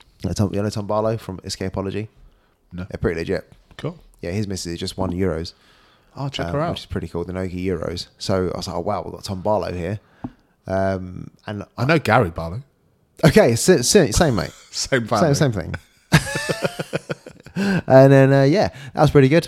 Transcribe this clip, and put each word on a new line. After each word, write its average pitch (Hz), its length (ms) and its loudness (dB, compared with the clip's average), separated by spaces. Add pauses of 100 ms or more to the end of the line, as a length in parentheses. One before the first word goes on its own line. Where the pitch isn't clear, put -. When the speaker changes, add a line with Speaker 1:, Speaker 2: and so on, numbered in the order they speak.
(280)
Speaker 1:
Uh, 87 60 -2
Tom, 95 200 0
you 98 80 -2
know 104 80 -2
Tom 101 180 -8
Barlow 110 300 0
from 95 220 -10
Escapology? 98 720 -6 (640)
Speaker 2:
No. 90 160 -10
Speaker 1:
They're - 100 -10
pretty 85 220 -2
legit. 87 280 -6 (280)
Speaker 2:
Cool. 170 200 -10 (220)
Speaker 1:
Yeah, 85 120 -8
his 104 140 -4
missus 90 320 -8
just 92 200 -8
won 92 160 -4
Euros. 87 400 -4 (640)
Speaker 2:
Oh, 139 100 -6
check 165 200 -6
Speaker 1:
Um, 120 60 -6
Speaker 2:
her 143 60 -2
out. 170 120 -2
Speaker 1:
which - 100 -8
is - 40 -18
pretty 87 220 -8
cool, 85 160 -6
the 90 80 -10
Nogi 92 340 -6
Euros. 82 420 -4 (100)
So 92 360 0
I - 40 -8
was - 100 -10
like, 85 80 -8
"Oh, 87 60 -4
wow, 92 220 -4
we've 87 100 -12
got 87 100 -16
Tom 95 160 -8
Barlow 90 320 -2
here." 90 300 -6 (640)
Um, 92 640 -4 (140)
and 104 180 -10 (140)
Speaker 2:
I 113 80 -2
know 160 120 2
Gary 107 320 2
Barlow. 85 320 -8 (600)
Speaker 1:
Okay, 156 320 6
sa-, 165 260 4
sa-, 135 300 4
same, 143 240 2
mate. 78 160 -2
Speaker 2:
<laughs> - 200 -20
Same 120 360 -2
family. 123 260 2
Speaker 1:
Same, 139 200 2
same 98 80 -4
thing. 87 140 -8 (360)
<laughs> 156 100 4 (1700)
And 135 260 10
then, 135 200 6
uh, 139 100 4
yeah, 160 260 2 (240)
that - 80 0
was 147 100 6
pretty 131 180 6
good. 160 180 2